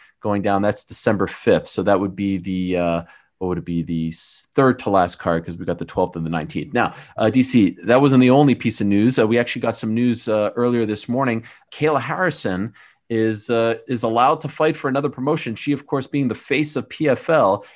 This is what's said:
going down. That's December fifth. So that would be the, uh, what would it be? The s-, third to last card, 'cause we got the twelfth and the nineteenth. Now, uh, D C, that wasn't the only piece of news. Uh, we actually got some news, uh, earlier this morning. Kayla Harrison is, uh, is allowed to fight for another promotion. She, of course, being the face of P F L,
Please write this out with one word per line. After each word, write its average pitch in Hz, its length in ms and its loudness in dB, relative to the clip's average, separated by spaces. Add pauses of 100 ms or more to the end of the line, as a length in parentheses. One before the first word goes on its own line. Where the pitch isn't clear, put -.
(200)
going 101 220 -2
down. 98 200 0
That's 104 240 -2
December 101 420 0
fifth. - 400 0
So - 160 -4
that 95 160 4
would 95 160 -4
be 98 220 -2
the, 90 400 -4
uh, 85 240 0 (340)
what 92 120 -6
would 90 100 -2
it 85 80 -8
be? 85 160 -2
The 82 260 -4
s-, - 460 -10
third 131 240 4
to - 120 -4
last 92 260 2
card, 82 280 -2
'cause 85 140 -10
we 85 80 -12
got 85 100 -2
the - 80 -10
twelfth 90 320 -2
and 82 80 -6
the 80 60 -6
nineteenth. 80 420 -6
Now, 117 220 0 (240)
uh, 110 100 2
D 123 140 4
C, 113 400 4
that 123 180 4
wasn't 135 220 6
the 127 80 6
only 135 240 6
piece - 260 -4
of 104 60 0
news. 104 320 4
Uh, 113 80 4
we 117 120 2
actually 120 220 -2
got 113 140 -2
some 110 180 -6
news, 117 360 0
uh, 107 280 0
earlier 120 300 0
this 107 240 -4
morning. 120 340 -2 (280)
Kayla 151 280 0
Harrison 120 720 -2 (420)
is, 110 360 0
uh, 113 240 2 (120)
is 120 160 -4
allowed 123 400 2
to 151 60 -6
fight 156 280 0
for 151 120 -6
another 139 200 -2
promotion. 135 460 -4
She, 143 180 -4
of 139 140 -4
course, - 200 -4
being 139 220 -2
the 110 60 -2
face 147 420 -2
of - 120 -6
P 156 200 -2
F 131 220 0
L, 113 340 4 (120)